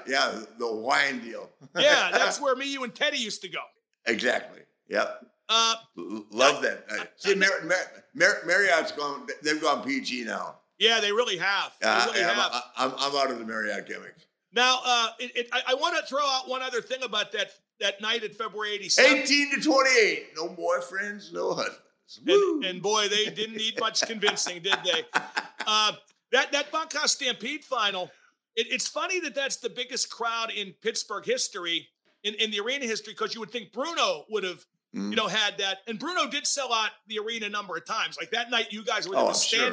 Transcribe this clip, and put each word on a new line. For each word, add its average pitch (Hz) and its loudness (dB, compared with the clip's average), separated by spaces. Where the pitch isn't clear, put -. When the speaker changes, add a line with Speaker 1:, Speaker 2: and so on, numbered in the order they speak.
Speaker 1:
yeah, 123 0
the 117 -2
wine 131 0
deal. 113 -12
<laughs> 151 -8
Speaker 2:
Yeah, 254 6
that's - 2
where 277 2
me, 269 -4
you, 269 -4
and 233 -6
Teddy 294 0
used 220 -4
to 185 -10
go. 156 -8
Speaker 1:
Exactly. 110 -2
Yep. - -2
Speaker 2:
Uh, 226 4
Speaker 1:
L-, 101 -10
love 135 6
Speaker 2:
I, 127 -8
Speaker 1:
that. 104 -2
Uh, 107 -6
Speaker 2:
I, - -8
Speaker 1:
see, 196 0
Speaker 2:
I, - 0
Speaker 1:
Mar-, 190 2
Mar-, 165 -2
Mar-, 175 4
Marriott's 175 4
gone. 139 -6
They've 151 0
gone 139 2
P 131 -2
G 123 -6
now. 95 -6
Speaker 2:
Yeah, 220 4
they 208 0
really 214 0
have. 180 -2
They 107 2
Speaker 1:
Uh, 110 4
Speaker 2:
really 226 0
Speaker 1:
yeah, 226 2
Speaker 2:
have. 175 0
Speaker 1:
I'm, 131 0
I'm, 131 -10
I'm 139 -2
out 135 2
of 120 -6
the 117 -10
Marriott 107 -4
gimmick. 92 -14
Speaker 2:
Now, 254 4
uh, 240 2
it, 247 -8
it, 240 -4
I, 247 0
I 254 2
wanna 320 0
throw 285 0
out 262 -2
one 254 -4
other 247 -4
thing 254 -6
about 208 -4
that, 202 -4
that 202 -2
night 220 -2
at 208 -8
February 208 -6
eighty-seven. 240 6
Speaker 1:
Eighteen 277 2
to 254 0
twenty-eight. 262 6
No 160 -4
boyfriends, 180 -4
no 180 -2
husbands. 113 -4
Speaker 2:
And, - -12
Speaker 1:
Woo! 359 6
Speaker 2:
and 185 -4
boy, 208 2
they 208 2
didn't 220 -6
need 226 -4
much 220 0
convincing, 202 0
did 196 0
they? 165 0
Speaker 1:
<laughs> - 2
Speaker 2:
Uh, 214 4
that, 269 4
that 285 -2
Bunkhouse 311 0
Stampede 269 -4
final, 202 0
it, 233 0
it's 247 -2
funny 359 -2
that 294 -6
that's 277 -2
the 233 -6
biggest 247 -4
crowd 226 -4
in 196 -6
Pittsburgh 208 -4
history, 175 -2
in, 214 -4
in 220 0
the 208 -4
arena 262 -2
history, 220 -6
'cause 214 -4
you 226 -12
would 214 -10
think 220 -10
Bruno 240 -2
would 208 -2
have, 175 -6
Speaker 1:
Mm. 196 -4
Speaker 2:
you 208 -2
know, 220 2
had 202 0
that. 196 -2
And 226 -6
Bruno 311 -2
did 285 -2
sell 262 0
out 214 2
the 214 -6
arena 214 -4
a - -4
number 202 -4
of 165 -6
times. 196 -4
Like, 165 -8
that 240 -2
night, 226 0
you 214 -8
guys 202 0
were 190 -2
Speaker 1:
Oh, 135 4
Speaker 2:
in 117 6
the 101 4
Speaker 1:
I'm - 2
Speaker 2:
stand-, - 2